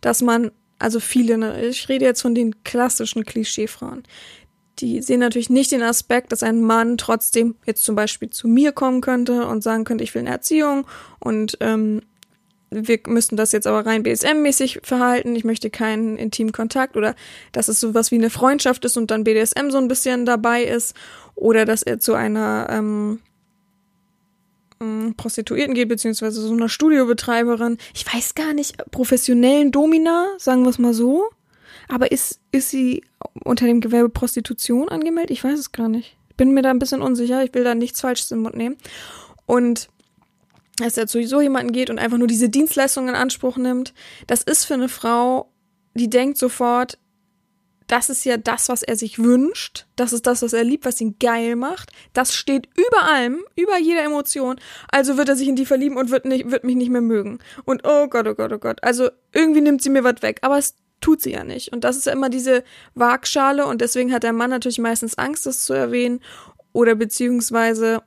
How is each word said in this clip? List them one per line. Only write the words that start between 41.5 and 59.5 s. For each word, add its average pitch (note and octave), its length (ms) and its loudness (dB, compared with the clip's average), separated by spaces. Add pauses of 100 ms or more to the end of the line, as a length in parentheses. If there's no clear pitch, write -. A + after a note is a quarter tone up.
geht B3 180 -2
und A3+ 80 -6
einfach A#3+ 180 -2
nur A#3+ 100 4
diese A#3 220 2
Dienstleistungen C4+ 600 0
in B3 40 -2
Anspruch B3+ 440 -2
nimmt, B3+ 340 -2 (340)
das A#3+ 160 0
ist - 220 0
für D4+ 100 -2
eine B3+ 140 0
Frau, B3 600 0 (440)
die A#3 140 0
denkt B3+ 300 -2
sofort, B3 600 -2 (880)
das A#3+ 220 0
ist - 160 -6
ja A#3+ 140 0
das, A#3 320 -2
was A#3+ 120 -4
er A3+ 140 -4
sich A3 220 -8
wünscht, B3+ 680 0 (100)
das A#3+ 180 -2
ist A#3 120 -2
das, B3 140 2
was A#3 140 -2
er A#3 100 2
liebt, C4 220 -2
was A#3+ 140 -4
ihn A3 180 -4
geil A#3 380 0
macht, C#4+ 340 -8 (240)
das B3+ 200 0
steht C#4 420 -2
über G4 360 4
allem, C4 280 0 (160)
über F#4 220 2
jeder E4 260 2
Emotion, C#4+ 540 -4 (320)
also C#4 280 2
wird C#4+ 100 2
er C#4 80 4
sich C4+ 120 -2
in C4+ 80 2
die C4 100 0
verlieben C4+ 320 2
und B3+ 120 -2
wird C4 140 0
nicht, C4 260 -2
wird B3+ 140 -2
mich B3 120 0
nicht B3 140 0
mehr A#3+ 120 2
mögen. A3 380 -2 (260)
Und C4 180 -2
oh D4 220 4
Gott, A#3 200 0
oh G#3+ 80 -2
Gott, A3 180 -4
oh G#3 60 -6
Gott, A3+ 240 -6
also B3 280 2 (240)
irgendwie D#4 260 4